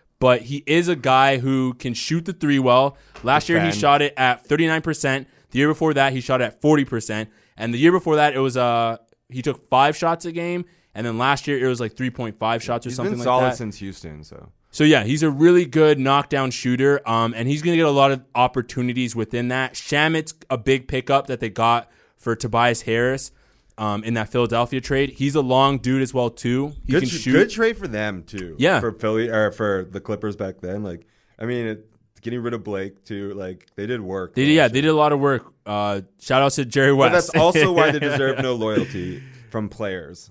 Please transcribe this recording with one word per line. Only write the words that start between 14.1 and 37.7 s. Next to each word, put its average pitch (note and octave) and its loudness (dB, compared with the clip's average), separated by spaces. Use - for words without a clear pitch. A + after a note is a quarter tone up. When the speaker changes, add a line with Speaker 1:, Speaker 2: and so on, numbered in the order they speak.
Speaker 2:
so. - -20
Speaker 1:
So, - 2
yeah, D3+ 6
he's C#3 -2
a D#3 2
really E3+ 6
good D3+ 4
knockdown C3+ 0
shooter, C3+ 0
um, A2+ 0
and A#2 -4
he's D3 -2
gonna E3+ 0
get E3 4
a D3 2
lot C#3 4
of B2+ -6
opportunities B2 -2
within A#2+ -4
that. B2+ -4
Shamit's D#3 -2
a C3 -4
big C3 0
pickup C3+ 0
that B2+ -6
they A2+ -6
got A#2 0
for A#2 -4
Tobias A#2 0
Harris, B2 -2
um, G#2+ -4
in A#2 -4
that A2 -4
Philadelphia A#2+ -2
trade. C3+ -2
He's C#3 -4
a D#3 0
long C3+ 2
dude B2+ 0
as C3 -6
well, B2 0
too. C3 -4
He B2+ -2
Speaker 2:
Good D#3+ 2
Speaker 1:
can C3 -2
Speaker 2:
tr-, - -8
Speaker 1:
shoot. A#2 -2
Speaker 2:
good G3 4
trade A3+ -2
for F#3+ -10
them, G#2 -6
too. F2+ -12
Speaker 1:
Yeah. D#3+ 2
Speaker 2:
For A2+ -2
Philly, A2+ -2
or G#2+ 0
for G2+ -4
the F#2+ -10
Clippers G#2 -8
back F#2+ -10
then. F#2+ -8
Like, F2 -12
I A2 -10
mean, A#2+ -4
it, G#2+ -10
getting A#2+ -8
rid A#2 -6
of A2 -8
Blake, G2 -10
too. G2+ -10
Like, F#2 -12
they G2+ -8
did A#2+ -6
work F#2 -8
Speaker 1:
They B2+ 0
did, C#3 2
Speaker 2:
last D3+ 6
Speaker 1:
yeah, D#3+ 6
Speaker 2:
year. A#2+ 4
Speaker 1:
they B2 -2
did D#3 2
a D#3 4
lot D3+ 4
of C#3+ 0
work. C3+ -2
Uh, G#2 -4
shout C3 2
out C#3 2
to C#3+ -2
Jerry C3+ 4
Speaker 2:
But C3+ 2
Speaker 1:
West. - -
Speaker 2:
that's F3 2
also E3+ 4